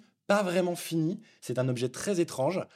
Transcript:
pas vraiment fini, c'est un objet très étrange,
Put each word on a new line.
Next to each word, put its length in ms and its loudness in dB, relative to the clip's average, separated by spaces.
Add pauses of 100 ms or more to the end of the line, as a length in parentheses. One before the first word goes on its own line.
(260)
pas 160 4
vraiment 340 2
fini, 440 -2 (200)
c'est 180 -4
un 120 2
objet 180 0
très 320 -2
étrange, 400 0 (160)